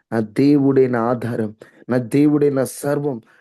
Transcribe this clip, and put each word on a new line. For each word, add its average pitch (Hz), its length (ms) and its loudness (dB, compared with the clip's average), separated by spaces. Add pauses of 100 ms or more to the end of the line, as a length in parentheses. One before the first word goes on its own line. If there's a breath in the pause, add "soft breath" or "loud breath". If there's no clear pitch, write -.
(120 soft breath)
"నా 113 80 0
దేవుడే 135 680 2
నా 120 160 -2
ఆధారం, 117 520 -4 (340 loud breath)
నా 120 80 -2
దేవుడే 143 540 2
నా 135 140 -2
సర్వం, 143 580 -6 (180 soft breath)